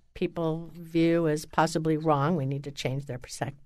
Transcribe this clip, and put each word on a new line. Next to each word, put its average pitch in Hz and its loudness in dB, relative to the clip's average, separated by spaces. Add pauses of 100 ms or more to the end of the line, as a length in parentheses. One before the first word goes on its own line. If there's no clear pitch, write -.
(120)
people 165 -4
view 165 2
as 151 0
possibly 160 2
wrong. 151 2
We 135 -2
need 139 -4
to 143 -10
change 135 -6
their 123 -8
percep-, - -8 (120)